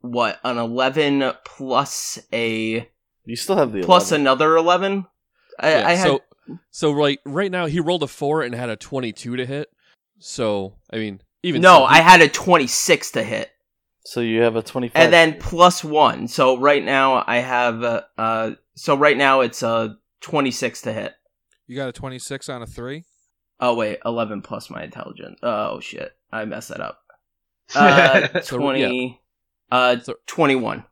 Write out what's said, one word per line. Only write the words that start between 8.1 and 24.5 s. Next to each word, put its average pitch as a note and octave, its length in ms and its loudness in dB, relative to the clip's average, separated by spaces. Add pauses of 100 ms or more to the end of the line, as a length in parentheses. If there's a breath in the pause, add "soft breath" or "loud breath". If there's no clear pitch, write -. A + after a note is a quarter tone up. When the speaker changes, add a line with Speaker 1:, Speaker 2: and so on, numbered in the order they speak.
Speaker 3:
and B2 140 -6
had A#2+ 140 -8
a A2 80 -6
twenty-two A#2+ 600 -10
to B2+ 80 -6
hit. C#3 240 -10 (500)
So, G#2 560 -6 (160)
I A2+ 60 -10
mean, G#2+ 240 -10 (220)
even E3 180 0
Speaker 1:
No, F3+ 180 10
Speaker 3:
so, - 60 4
Speaker 1:
I D3+ 120 6
Speaker 3:
he E3 60 8
Speaker 1:
had F3 180 10
a D#3 80 8
twenty-six E3 840 0
to A#2 120 -4
hit. G#2+ 280 -8 (540)
Speaker 2:
So - 160 -8
you A2+ 200 0
have A2+ 140 2
a A2+ 80 -4
twenty-five. B2+ 380 -2
Speaker 1:
And E3 120 6
then D#3+ 260 6
plus F3 440 4
one. D3 440 2
So C3 300 2
right C#3+ 260 2
now C3+ 440 0
I A#2+ 100 0
have, B2 460 -2
uh, A#2 180 -2 (160)
uh, A2+ 340 -4 (240)
so D3+ 200 -2
right C#3+ 200 2
now C3+ 260 2
it's A#2+ 200 -4
a A2+ 360 -4 (240)
twenty-six C3+ 640 -4
to A#2 100 -6
hit. G#2 200 -10 (540)
Speaker 4:
You B2 80 -18
got C3+ 140 -8
a - 40 -14
twenty-six C3 560 -14
on B2+ 140 -10
a - 20 -14
three? C3 380 -14 (560)
Speaker 1:
Oh, B2 160 0
wait, G#2+ 300 -4
eleven A2 360 -6
plus - 280 -14